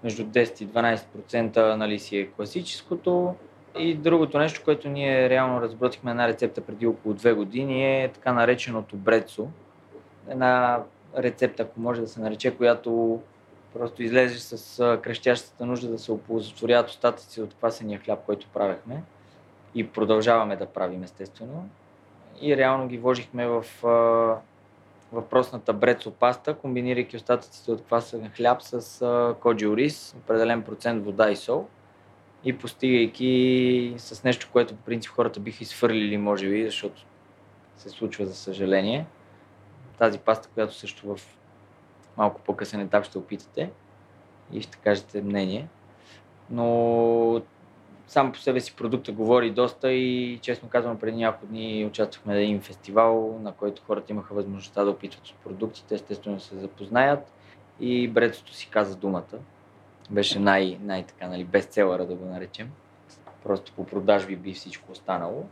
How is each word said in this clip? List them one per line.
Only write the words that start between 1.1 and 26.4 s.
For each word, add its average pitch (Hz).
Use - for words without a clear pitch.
нали, 107
си -
е 98
класическото. 180
И 165
другото 156
нещо, 156
което 147
ние 135
реално 127
разработихме 120
една 120
рецепта 113
преди 107
около 110
две 113
години, 131
е 131
така 127
нареченото 117
брецо. 110
Една 127
рецепта, 123
ако 110
може 117
да 113
се 113
нарече, 110
която 117
просто 120
излезеш 120
с, -
а, 120
крещящата -
нужда 123
да 113
се -
оползотворяват 113
остатъци -
от 101
квасения 110
хляб, 104
който 104
правехме. 110
И 113
продължаваме 110
да 95
правим, 92
естествено. 123
И 143
реално 131
ги 123
вложихме 120
в, 117
а, 117
въпросната 117
брецо 117
паста, 123